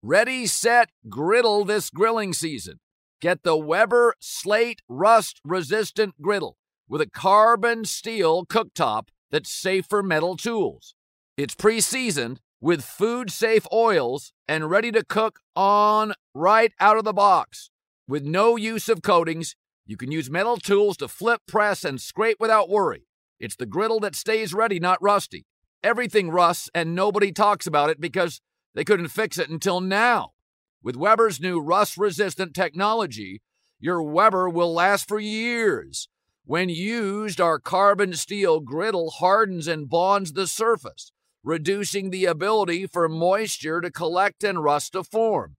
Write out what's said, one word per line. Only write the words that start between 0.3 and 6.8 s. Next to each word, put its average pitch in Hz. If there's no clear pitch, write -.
set, 233
griddle 208
this 202
grilling 208
season. 120
Get 175
the 160
Weber 208
Slate 220
Rust 202
Resistant 185
Griddle 175